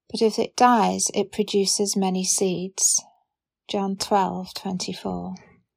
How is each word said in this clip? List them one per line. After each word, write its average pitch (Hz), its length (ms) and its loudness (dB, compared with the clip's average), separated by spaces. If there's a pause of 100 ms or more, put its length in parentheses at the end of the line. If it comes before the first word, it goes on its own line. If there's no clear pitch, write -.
But - 140 -4
if 220 160 2
it - 180 -4
dies, 196 560 4
it 202 200 -2
produces 202 640 0
many 185 280 0
seeds." 185 800 0 (640)
John 196 280 -2
twelve 185 580 0
twenty-four. 180 800 -6 (420)